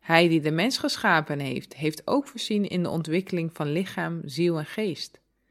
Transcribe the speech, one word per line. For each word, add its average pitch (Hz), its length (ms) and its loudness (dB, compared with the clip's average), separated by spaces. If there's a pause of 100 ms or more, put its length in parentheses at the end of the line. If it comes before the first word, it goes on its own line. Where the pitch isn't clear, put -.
Hij 170 280 6
die 160 120 4
de 151 100 0
mens 170 280 0
geschapen 160 600 2
heeft, 139 380 -6
heeft 156 300 -4
ook 277 200 0
voorzien 208 420 -2
in 180 140 -2
de 165 60 -2
ontwikkeling 165 640 -2
van 147 200 -4
lichaam, 170 520 -4
ziel 165 340 0
en 151 80 -6
geest. - 540 -6 (300)